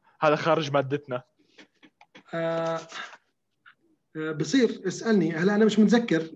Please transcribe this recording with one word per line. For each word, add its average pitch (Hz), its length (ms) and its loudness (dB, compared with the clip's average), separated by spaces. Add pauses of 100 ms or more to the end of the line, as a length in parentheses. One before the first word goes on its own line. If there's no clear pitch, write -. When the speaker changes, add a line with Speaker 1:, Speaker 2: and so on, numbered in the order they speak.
(200)
Speaker 1:
هذا 156 160 4
خارج 156 360 0
مادتنا؟ 135 500 -2 (1120)
Speaker 2:
آه، 165 460 -4 (1400)
آه، 156 160 -6
بصير 202 540 0
اسألني. 180 460 0
هلا 180 220 0
أنا 214 100 4
مش 208 140 2
متذكر 196 440 4 (140)